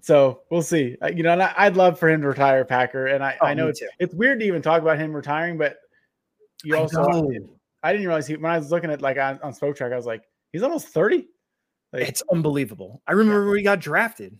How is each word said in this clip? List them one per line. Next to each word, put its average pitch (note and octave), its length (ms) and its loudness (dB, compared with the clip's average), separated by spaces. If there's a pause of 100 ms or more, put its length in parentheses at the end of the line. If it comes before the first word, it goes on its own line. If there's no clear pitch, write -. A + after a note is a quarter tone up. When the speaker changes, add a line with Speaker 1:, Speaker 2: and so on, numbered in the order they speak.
Speaker 1:
So C#3 480 4
we'll E3+ 120 0
see. C#3+ 400 -2
Uh, - 60 -2
you E3 160 -4
know, E3+ 80 4
and F3 100 4
I, F#3 160 0
I'd F#3+ 200 4
love F3+ 200 6
for E3 120 4
him D#3 120 2
to C#3+ 60 -2
retire, C3+ 380 2
Packer. C3 420 -2
And C#3 160 0
I, C3+ 160 -4
Speaker 2:
Oh, D#3+ 60 4
Speaker 1:
I C#3+ 80 0
know D#3+ 120 -2
Speaker 2:
me D#3 40 0
Speaker 1:
it's, D3 100 -6
Speaker 2:
too. A2 80 -10 (120)
Speaker 1:
it's F3 140 -4
weird A#3+ 280 2
to A3 40 -2
even F3 160 0
talk D#3+ 200 2
about D#3 180 2
him D#3 160 -6
retiring, D#3 420 -4
but D3 200 -2 (880)
you D#3 100 0
Speaker 2:
I D#3 40 2
Speaker 1:
also, D#3+ 240 0
Speaker 2:
know. C#3 460 0 (340)
Speaker 1:
I D#3+ 80 0
didn't G3+ 160 -2
realize D#3 180 -2
he, D3+ 100 -6
when D#3+ 160 -4
I E3+ 60 0
was D3 140 -4
looking E3+ 180 -2
at, C#3+ 120 -6
like, C3+ 160 -2
on, C3+ 260 -2
on C#3+ 100 -10
Spoke C#3+ 220 -4
Track, B2 180 -6
I - 20 -4
was B2 100 -6
like, A2+ 180 -8 (280)
"He's F3 120 -6
almost D4+ 240 -4
thirty?" A3 400 0 (640)
Like, B2+ 180 -4
Speaker 2:
It's - 220 -8
unbelievable. C#3 720 -4
I - 60 -4
remember G#3 320 4
Speaker 1:
yeah. G3+ 60 0
Speaker 2:
when G3+ 80 2
he G#3 60 -2
got G3+ 160 2
drafted. G3 600 -4